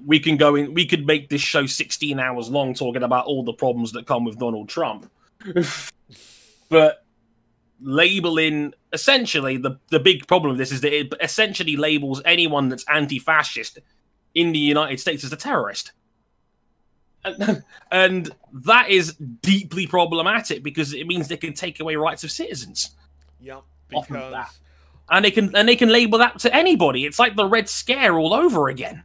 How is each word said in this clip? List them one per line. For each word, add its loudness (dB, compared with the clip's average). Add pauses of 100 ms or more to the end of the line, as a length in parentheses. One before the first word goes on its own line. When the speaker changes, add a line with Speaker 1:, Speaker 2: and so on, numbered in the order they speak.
Speaker 1:
we 4
can 2
go 6
in, -2
we 0
could 0
make 0
this -4
show 0
sixteen -6
hours -6
long -2
talking -4
about 0
all -2
the -6
problems -2
that -12
come 0
with -6
Donald -4
Trump. -6 (340)
<laughs> -12 (1200)
But 6 (760)
labeling, 0 (200)
essentially, 0
the, -4 (100)
the 2
big 2
problem 2
with -2
this -4
is -6
that 0
it -4
essentially -2
labels -2
anyone 2
that's -6
anti-fascist -2 (540)
in 2
the 0
United 0
States -4
as -10
a -10
terrorist. -6 (1300)
And, -4 (120)
<laughs> -20
and 2 (220)
that 4
is 2
deeply -2
problematic 0
because -6
it -10
means -4
they -6
can -10
take -10
away -4
rights -4
of -10
citizens. -8 (500)
Speaker 2:
Yep, -20 (300)
Speaker 1:
Off -4
of -20
Speaker 2:
because -10
Speaker 1:
that. -12 (640)
And 6
they 4
can, 0
and 6
they 6
can 4
label 4
that 2
to 2
anybody. 2
It's -6
like 4
the 0
Red 0
Scare 0
all 2
over 2
again. -10